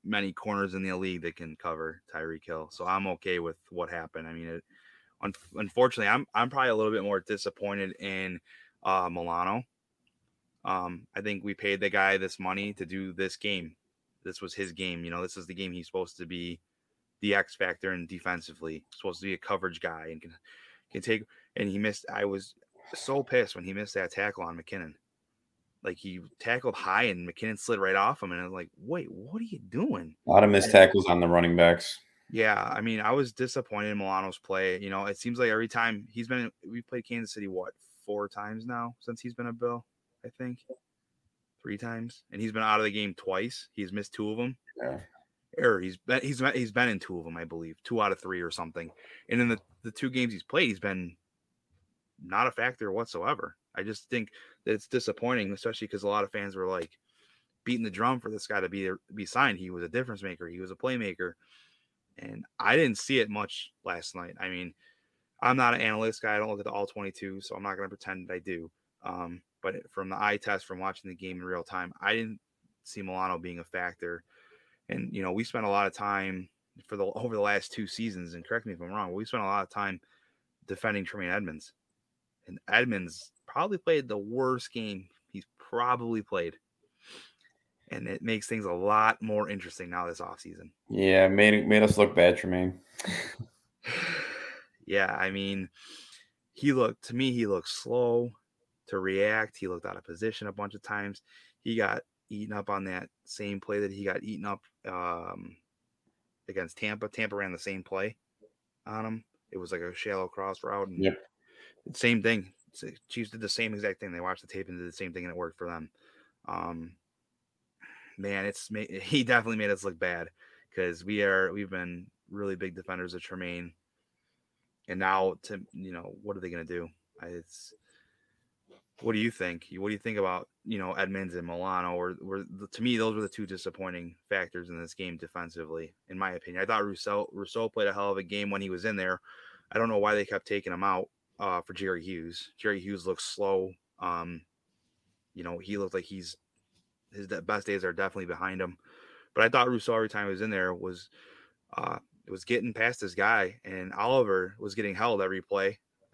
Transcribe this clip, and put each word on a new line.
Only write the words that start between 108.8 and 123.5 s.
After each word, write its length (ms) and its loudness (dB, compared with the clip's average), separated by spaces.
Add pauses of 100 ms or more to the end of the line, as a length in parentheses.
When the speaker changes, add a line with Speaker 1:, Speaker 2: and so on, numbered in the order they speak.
Speaker 1:
on 200 -6
him. 180 -6 (280)
It 60 -10
was 140 -8
like 100 -6
a 120 -8
shallow 340 -4
cross 360 -6
route. 240 -4
And 160 -2
Speaker 2:
Yep. 140 4 (760)
Speaker 1:
same 280 4
thing. 300 2 (220)
So 140 -12 (200)
Chiefs 220 -8
did 100 -12
the 80 -6
same 260 -2
exact 260 -4
thing. 120 -8
They 80 -8
watched 220 -4
the 60 -20
tape 200 -8
and 100 -10
did 100 -8
the 40 -12
same 200 -10
thing, 120 -8
and 80 -8
it 60 -10
worked 200 -6
for 120 -6
them. 200 -10 (560)
Um, 500 -8 (1200)
man, 280 -2
it's 240 -8
ma-, 160 -4
<laughs> 160 -10
he 220 4
definitely 320 4
made 140 2
us 140 0
look 140 -4
bad 300 -2 (460)
'cause 300 -2
we 180 0
are, 300 4
we've 180 -6
been 400 -8 (180)
really 280 -6
big 180 -6
defenders 400 -8
of 80 -10
Tremaine. 520 -8 (1120)